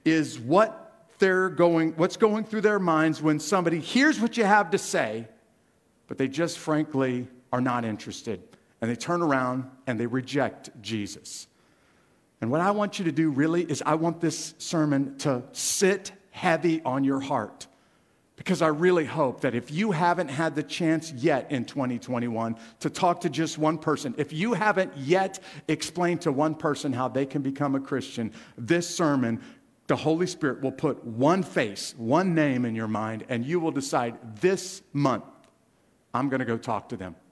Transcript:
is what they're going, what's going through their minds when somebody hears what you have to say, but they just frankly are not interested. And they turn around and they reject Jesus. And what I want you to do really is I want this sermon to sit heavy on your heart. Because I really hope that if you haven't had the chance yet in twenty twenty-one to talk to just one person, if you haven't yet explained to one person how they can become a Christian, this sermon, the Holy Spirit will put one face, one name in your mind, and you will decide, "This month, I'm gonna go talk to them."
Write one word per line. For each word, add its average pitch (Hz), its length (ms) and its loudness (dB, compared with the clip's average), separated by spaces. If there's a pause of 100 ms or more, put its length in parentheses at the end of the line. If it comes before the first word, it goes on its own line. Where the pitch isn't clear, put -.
is 151 340 2
what 175 720 0 (100)
they're 185 300 4
going, 165 480 4
what's 180 200 2
going 214 280 2
through 214 160 -4
their 208 180 4
minds 160 420 2
when 151 200 2
somebody 175 400 2
hears 262 400 2
what 226 160 0
you 226 80 2
have 202 260 6
to 185 80 2
say, 113 480 -2 (800)
but - 100 -10
they 135 120 0
just 160 300 -2
frankly 135 680 0 (260)
are 123 80 0
not 123 240 0
interested. 104 560 -6 (400)
And 113 80 -2
they 120 80 -2
turn 175 240 -2
around 131 480 0 (200)
and 117 100 -2
they 117 80 -2
reject 127 640 -2 (100)
Jesus. 101 680 -8 (920)
And 110 120 -2
what 160 80 0
I 190 100 2
want 208 300 -2
you 190 60 -2
to 156 60 0
do 156 180 2
really 160 340 2
is 143 200 -4
I 151 120 2
want 165 240 -2
this - 380 -4
sermon 143 600 0
to 127 320 0
sit - 640 0 (180)
heavy 165 540 2
on 131 180 0
your 135 180 2
heart. 135 460 -4 (680)
Because 175 280 -2
I 160 60 4
really 165 360 4
hope 127 380 -2
that 123 120 0
if 120 160 -4
you 202 220 0
haven't 175 360 2
had 143 280 -2
the 151 80 -2
chance 160 480 -2
yet 135 400 0
in 120 120 -2
twenty 123 340 -4
twenty-one 113 580 -4 (240)
to 151 100 -2
talk 175 300 2
to 175 100 -2
just 156 260 -2
one 156 220 2
person, 147 380 -2
if 147 160 -4
you 202 220 -2
haven't 190 420 2
yet 180 420 0 (300)
explained 175 540 -2
to 156 100 2
one 151 240 0
person 147 360 -2
how 127 140 0
they 131 180 -2
can 139 180 -4
become 135 340 -2
a 135 40 -2
Christian, 120 520 -6 (260)
this 170 300 0
sermon, 131 500 2 (480)
the 143 80 2
Holy 156 320 0
Spirit - 340 -2
will 135 120 -2
put 139 320 -2
one 139 400 2
face, 113 540 -4
one 160 360 2
name 139 300 2
in 113 100 -2
your 113 140 -4
mind, 110 400 -4
and 120 160 -2
you 170 160 -2
will 160 100 0
decide, 131 460 -2 (240)
"This 185 420 0 (100)
month, 135 320 2 (880)
I'm 131 160 0
gonna 131 180 0
go 113 100 0
talk 113 320 -6
to 120 80 -8
them." 92 180 -10 (180)